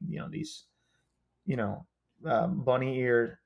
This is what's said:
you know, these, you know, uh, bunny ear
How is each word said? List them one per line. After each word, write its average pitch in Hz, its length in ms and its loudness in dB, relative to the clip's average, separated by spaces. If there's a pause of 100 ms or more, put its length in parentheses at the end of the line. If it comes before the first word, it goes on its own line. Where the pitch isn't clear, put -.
you 104 100 -6
know, - 100 -10
these, - 360 -10 (800)
you 131 120 -2
know, 104 280 -4 (420)
uh, 113 200 2
bunny 131 520 0
ear 120 460 2